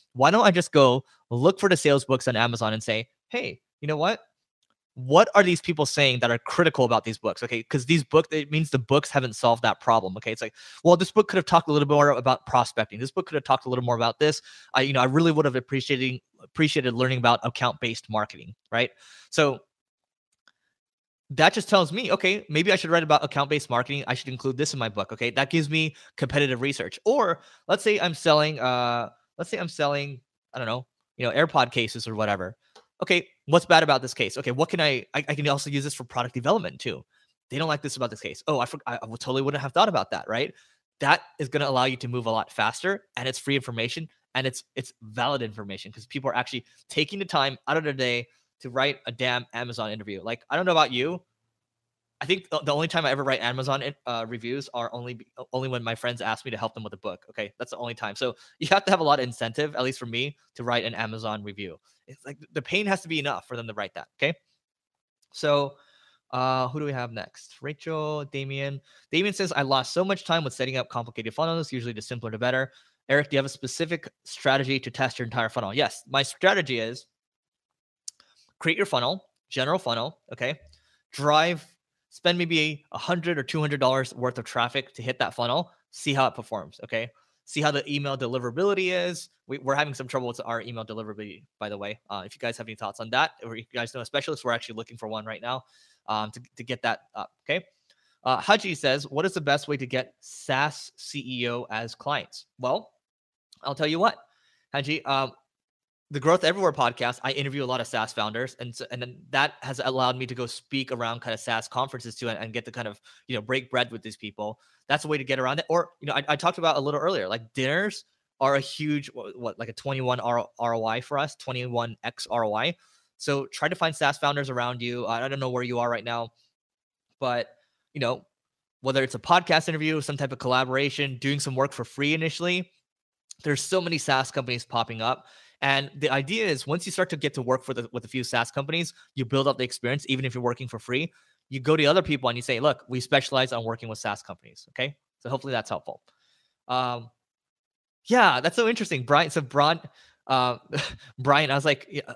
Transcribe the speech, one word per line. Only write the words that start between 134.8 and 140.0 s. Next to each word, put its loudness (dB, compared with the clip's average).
up. -2
And 2
the 0
idea 0
is -2
once -2
you -8
start 0
to -6
get -2
to -4
work 0
for -6
the, -8
with -8
a -16
few -4
SaaS 0
companies, -4
you -2
build 2
up 2
the 0
experience, -4